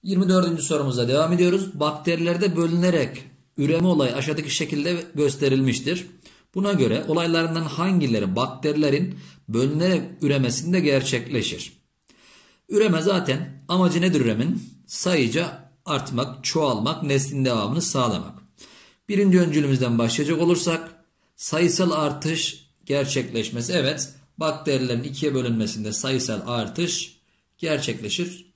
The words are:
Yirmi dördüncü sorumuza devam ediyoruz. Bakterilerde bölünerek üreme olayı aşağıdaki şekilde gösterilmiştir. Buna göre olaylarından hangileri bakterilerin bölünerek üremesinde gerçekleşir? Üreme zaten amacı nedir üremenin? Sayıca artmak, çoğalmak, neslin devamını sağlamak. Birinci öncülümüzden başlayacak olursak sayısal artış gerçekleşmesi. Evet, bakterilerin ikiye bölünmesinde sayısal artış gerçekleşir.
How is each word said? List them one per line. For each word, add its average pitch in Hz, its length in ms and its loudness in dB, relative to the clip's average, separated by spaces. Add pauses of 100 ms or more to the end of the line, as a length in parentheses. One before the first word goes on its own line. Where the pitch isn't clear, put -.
Yirmi 185 260 0
dördüncü 170 340 2
sorumuza 131 460 0
devam 156 240 2
ediyoruz. 180 480 2
Bakterilerde 170 760 0
bölünerek 170 680 0 (320)
üreme 165 300 2
olayı 147 280 2
aşağıdaki 147 360 -4
şekilde 165 540 -2 (100)
gösterilmiştir. 139 920 0 (480)
Buna 196 180 0
göre 123 360 2
olaylarından 165 540 0
hangileri 143 760 0
bakterilerin 147 760 0 (340)
bölünerek 151 540 2 (200)
üremesinde 143 580 2
gerçekleşir? 131 920 0 (960)
Üreme 202 340 2
zaten 170 680 -2
amacı 175 320 2
nedir 170 200 2
üremenin? 117 420 0 (240)
Sayıca 156 840 -2 (140)
artmak, 135 600 -6
çoğalmak, 139 580 -2
neslin 139 420 0
devamını 120 380 0
sağlamak. 117 560 0 (680)
Birinci 196 320 6
öncülümüzden 139 580 2
başlayacak 147 420 0
olursak 170 540 0 (420)
sayısal 175 540 2
artış 151 800 -4 (140)
gerçekleşmesi. 127 880 -2
Evet, 151 420 -2 (240)
bakterilerin 131 640 -2
ikiye 139 320 -4
bölünmesinde 110 580 -2
sayısal 127 540 -2
artış 120 720 -4 (380)
gerçekleşir. 143 960 -4